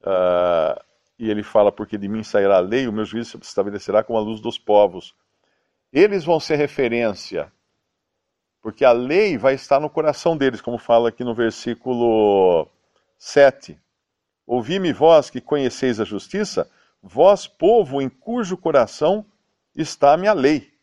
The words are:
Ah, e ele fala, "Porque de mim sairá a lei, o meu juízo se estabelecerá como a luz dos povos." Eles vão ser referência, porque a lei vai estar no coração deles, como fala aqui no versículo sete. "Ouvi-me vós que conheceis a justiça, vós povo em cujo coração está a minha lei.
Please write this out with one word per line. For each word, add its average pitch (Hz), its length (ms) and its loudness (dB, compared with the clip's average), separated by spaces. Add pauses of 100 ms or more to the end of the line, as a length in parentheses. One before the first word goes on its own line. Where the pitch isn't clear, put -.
Ah, 90 760 0 (380)
e 110 140 -6
ele 104 100 -4
fala, 104 300 2
"Porque 107 260 -10
de 98 100 -8
mim 110 140 -8
sairá 98 360 2
a - 20 6
lei, 117 280 -2
o 107 60 -6
meu 107 120 -4
juízo 113 260 -10
se - 60 -20
estabelecerá 101 680 -4
como 113 160 -4
a - 20 -4
luz 110 180 -8
dos 113 200 -10
povos." 101 560 0 (760)
Eles 196 320 2
vão 160 160 0
ser 151 180 -4
referência, 117 920 -4 (1080)
porque 110 240 -6
a 131 80 6
lei 143 460 0
vai 131 160 0
estar 139 260 -2
no 151 100 -6
coração 156 460 -2
deles, 131 240 -2
como 120 180 -8
fala 117 300 2
aqui 117 160 -6
no 120 100 -6
versículo 110 1300 0 (500)
sete. - 600 2 (680)
"Ouvi-me 151 460 -4
vós 151 380 4
que 127 100 -12
conheceis 127 640 -4
a - 20 -2
justiça, 107 680 -8 (320)
vós 151 460 2
povo 170 540 0
em 135 80 -4
cujo 220 480 -8
coração 156 680 0 (480)
está 147 400 0
a 160 40 2
minha 202 160 0
lei. 147 500 -2